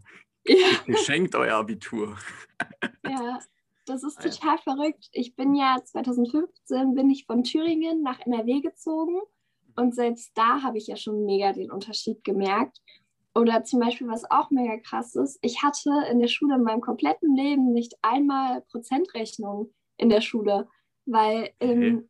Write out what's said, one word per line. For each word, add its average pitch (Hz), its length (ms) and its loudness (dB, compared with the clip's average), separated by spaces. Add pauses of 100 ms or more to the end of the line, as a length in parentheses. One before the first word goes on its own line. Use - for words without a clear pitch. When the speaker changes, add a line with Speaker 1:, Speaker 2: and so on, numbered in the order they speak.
Speaker 1:
<laughs> - 420 -20
Ja. 370 380 6
Speaker 2:
Geschenkt 165 480 0
euer 120 220 2
Abitur. 104 600 -6 (420)
<laughs> - 440 -10
Speaker 1:
Ja, 254 360 -6 (480)
das 262 160 -8
ist 294 160 -10
Speaker 2:
Ah, - 60 -4
ja. 320 40 -2
Speaker 1:
total 311 300 0
verrückt. 294 520 -4
Ich 240 240 -6
bin 277 200 2
ja 262 280 2
zweitausendfünfzehn 254 1080 -2
bin 277 160 4
ich 269 160 0
von 240 180 0
Thüringen 320 600 0
nach 254 160 -4
N 240 140 0
R 226 120 -2
W 269 160 0
gezogen 320 580 -4 (560)
und 240 200 0
selbst 240 400 -4
da 247 260 2
habe 226 160 -4
ich 214 80 -8
ja 208 120 -10
schon 214 280 -4
mega 196 260 2
den 190 200 -6
Unterschied 214 520 -8
gemerkt. 196 560 -2 (540)
Oder 226 300 4
zum 247 160 0
Beispiel, 240 280 -2
was 226 220 -8
auch 302 220 2
mega 240 260 0
krass 233 380 -8
ist, 269 260 -2
ich 240 220 -4
hatte 285 260 0 (220)
in 240 80 4
der 240 80 4
Schule 285 300 0
in 240 60 4
meinem 226 180 0
kompletten 285 540 0
Leben 269 380 2
nicht 233 300 -2
einmal 262 680 0
Prozentrechnung 226 1040 -6 (240)
in 233 120 4
der 214 120 6
Schule, 208 460 -2 (400)
weil 220 520 0
in 240 500 2